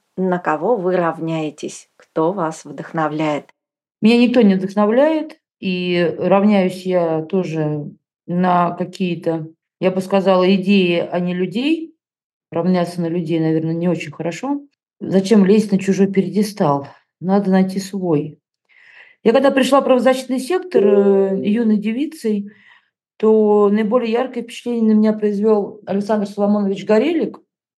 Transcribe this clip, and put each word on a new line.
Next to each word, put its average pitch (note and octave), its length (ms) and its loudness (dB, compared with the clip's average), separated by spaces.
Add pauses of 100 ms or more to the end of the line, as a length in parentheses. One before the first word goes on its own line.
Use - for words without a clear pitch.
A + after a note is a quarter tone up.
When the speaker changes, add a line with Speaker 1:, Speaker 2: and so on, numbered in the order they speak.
(160)
Speaker 1:
на F#3 220 -2
кого E3+ 380 -2
вы F#3 200 -2
равняетесь? E3 1000 -6
Кто E3 360 -2
вас E3 320 -6
вдохновляет? D#3 840 -4 (500)
Speaker 2:
Меня A#3 180 4
никто B3 240 4
не G3 120 6
вдохновляет, A#3 840 0 (220)
и F3+ 580 -2
равняюсь F#3+ 680 0
я E3+ 360 -2
тоже D#3 680 -4 (360)
на F3 460 0
какие-то, E3+ 760 -6 (320)
я F#3 100 0
бы F#3 100 -2
сказала, F#3 540 2
идеи, F3+ 560 2
а F3 100 -4
не F3+ 140 -4
людей. B3 600 -4 (560)
Равняться F3 520 -2
на E3+ 60 -2
людей, E3 320 -2
наверное, D#3+ 340 0
не E3+ 140 -2
очень E3+ 240 -4
хорошо. B3+ 500 -6 (380)
Зачем F#3+ 440 2
лезть G#3 280 2
на F#3+ 60 4
чужой G3 280 0
пьедестал? F3+ 800 -2 (340)
Надо F#3+ 300 0
найти F#3+ 300 0
свой. E3+ 580 -4 (840)
Я A3+ 80 4
когда C4+ 180 4
пришла C4+ 300 4
в C4+ 40 2
правозащитный B3+ 540 2
сектор, F4 480 0
э, G3 560 4
юной G#3+ 360 2
девицей, A3 720 -4 (680)
то G#3 540 4
наиболее A3 420 0
яркое A#3+ 300 -2
впечатление A#3 420 -4 (100)
на G#3+ 40 4
меня G#3+ 160 2
произвёл G#3 720 -2
Александр G3+ 400 -2
Соломонович G3+ 580 -2
Горелик. C4 560 0 (380)